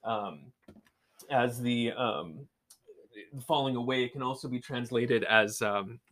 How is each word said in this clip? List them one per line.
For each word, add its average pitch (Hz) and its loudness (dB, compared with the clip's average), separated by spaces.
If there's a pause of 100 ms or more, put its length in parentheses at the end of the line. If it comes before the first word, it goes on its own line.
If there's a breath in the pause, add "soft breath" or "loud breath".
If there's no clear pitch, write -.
um, 98 -6 (800)
as 123 2
the, 120 2
um, 110 -4 (1000)
falling 135 2
away. 127 0
It 123 -2
can 139 -8
also 131 -4
be 123 -4
translated 120 0
as, 110 4
um, 104 -2 (120)